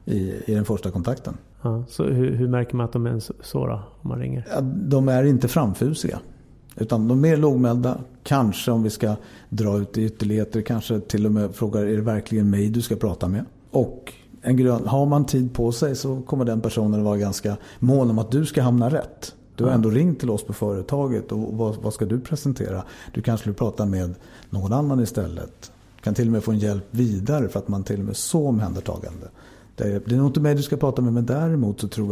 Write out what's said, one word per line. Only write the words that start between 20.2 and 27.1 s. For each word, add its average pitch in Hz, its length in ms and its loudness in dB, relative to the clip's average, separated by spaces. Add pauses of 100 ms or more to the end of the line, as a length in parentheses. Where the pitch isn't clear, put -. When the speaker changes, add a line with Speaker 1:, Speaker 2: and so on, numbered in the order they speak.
Speaker 1:
till 123 100 -2
oss 107 140 0
på 107 100 -8
företaget 110 800 -2
och 107 80 -2
vad, 110 360 -2
vad 107 180 -4
ska - 120 -2
du 110 140 0
presentera? 123 640 -4 (300)
Du 113 80 -4
kanske 113 280 0
vill 101 60 -2
prata 107 300 -2
med 90 300 -2 (340)
någon 98 240 -2
annan 139 260 2
istället. 87 720 -4 (320)
Kan 110 100 0
till 117 140 2
och 113 40 4
med 107 120 2
få 113 80 0
en 107 80 2
hjälp 101 320 0
vidare 117 580 0